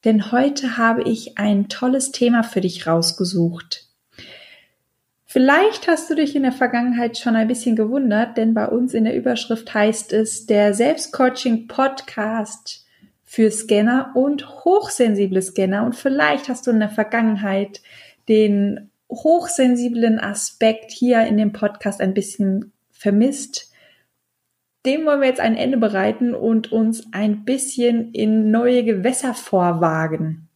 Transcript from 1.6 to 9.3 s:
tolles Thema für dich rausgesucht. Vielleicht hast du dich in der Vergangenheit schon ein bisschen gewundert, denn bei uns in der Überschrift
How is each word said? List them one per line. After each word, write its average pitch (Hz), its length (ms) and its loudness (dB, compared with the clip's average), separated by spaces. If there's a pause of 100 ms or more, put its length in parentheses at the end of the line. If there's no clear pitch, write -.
tolles 262 440 -2
Thema 240 320 2
für 202 160 -4
dich 180 260 -4
rausgesucht. 170 1000 -2 (1400)
Vielleicht 302 640 2
hast 330 220 0
du 320 40 0
dich 294 220 -2
in 277 60 0
der 254 100 2
Vergangenheit 240 640 -2
schon 233 180 -2
ein 226 140 2
bisschen 240 260 0
gewundert, 226 600 0
denn 226 160 2
bei 214 160 0
uns 247 240 0
in 226 120 2
der 226 120 0
Überschrift 226 560 -4